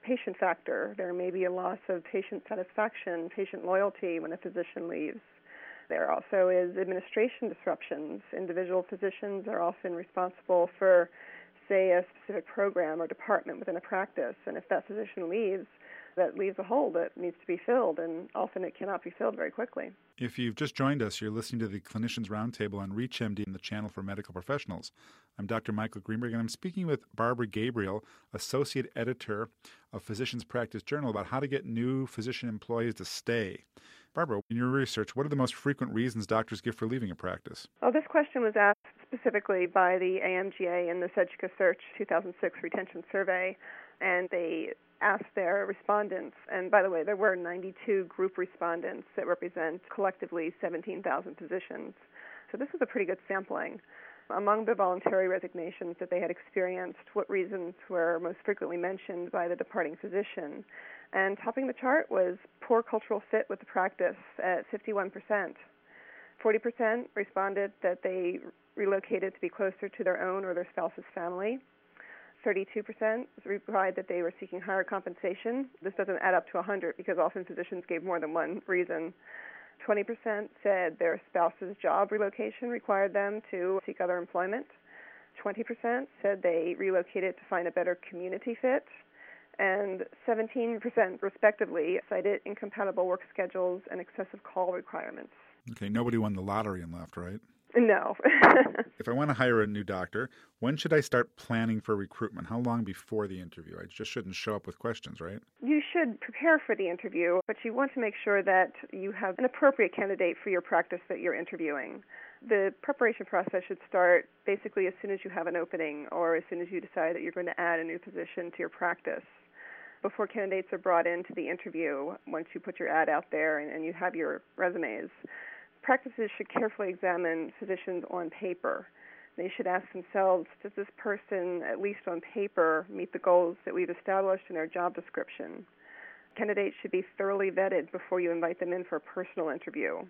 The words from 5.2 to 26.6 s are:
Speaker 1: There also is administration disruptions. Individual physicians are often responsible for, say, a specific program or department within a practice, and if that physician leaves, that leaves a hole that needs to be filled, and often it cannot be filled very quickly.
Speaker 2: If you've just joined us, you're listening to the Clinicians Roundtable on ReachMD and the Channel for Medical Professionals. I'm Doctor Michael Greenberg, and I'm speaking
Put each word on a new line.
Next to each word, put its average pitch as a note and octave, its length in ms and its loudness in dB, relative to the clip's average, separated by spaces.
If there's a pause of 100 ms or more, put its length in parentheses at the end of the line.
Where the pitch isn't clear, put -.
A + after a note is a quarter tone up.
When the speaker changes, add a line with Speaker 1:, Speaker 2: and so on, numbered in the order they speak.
Speaker 1:
There - 220 2
also F#3 380 4
is F3+ 280 4
administration F#3+ 720 0
disruptions. E3 720 -6 (140)
Individual F3+ 520 0
physicians G3 600 -4
are - 140 0
often F3 320 -2
responsible F3+ 840 2
for, F3+ 320 8 (580)
say, F#3+ 240 6
a F3+ 140 6 (100)
specific - 300 -8
program E3+ 560 0
or D#3+ 60 -2
department - 520 -2
within F3 160 -4
a F#3 60 -4
practice, F#3 540 -4 (100)
and D#3+ 100 -6
if - 140 -10
that - 180 0
physician G3+ 420 -6
leaves, G3 360 0 (500)
that F3+ 220 2
leaves G3 220 -2
a - 40 -4
hole G#3 280 2
that - 240 -2
needs F3 240 -4
to - 80 -16
be F3 180 0
filled, A#3 320 2
and E3 380 -6
often - 280 -2
it - 140 -8
cannot G3 260 -4
be - 140 -8
filled A3 180 0
very - 160 -2
quickly. - 380 -6 (280)
Speaker 2:
If B2 200 -6
you've A#2 180 -2
just - 200 -4
joined C#3 260 2
us, G#2 200 -2
you're G#2+ 100 -4
listening A2+ 300 -4
to A2+ 60 0
the G2 120 -6
Clinicians A2+ 480 -4
Roundtable G#2+ 520 -2
on G2 120 -6
ReachMD A2 540 -2
and F#2+ 100 -8
the F2+ 40 -12
Channel G#2+ 300 -6
for G2 140 -8
Medical G2 300 -6
Professionals. F#2 580 -6 (460)
I'm G2+ 100 -8
Doctor A2 240 -2
Michael G#2+ 300 -4
Greenberg, A2+ 320 -4
and A#2 80 0
I'm A2+ 80 -2
speaking F3+ 380 -6